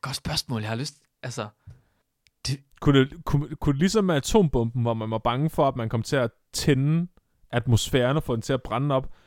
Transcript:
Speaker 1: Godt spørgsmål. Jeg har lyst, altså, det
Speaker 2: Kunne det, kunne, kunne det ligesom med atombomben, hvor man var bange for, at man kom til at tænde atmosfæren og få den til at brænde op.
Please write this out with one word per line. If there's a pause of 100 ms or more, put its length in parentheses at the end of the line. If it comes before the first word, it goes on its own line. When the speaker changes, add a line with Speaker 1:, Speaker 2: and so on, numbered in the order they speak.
Speaker 1:
Godt
spørgsmål.
Jeg
har
lyst, (200)
altså, (960)
det (200)
Speaker 2:
Kunne
det,
kunne,
kunne
det
ligesom
med
atombomben,
hvor
man
var
bange
for,
at
man
kom
til
at (220)
tænde (420)
atmosfæren
og
få
den
til
at
brænde
op. (140)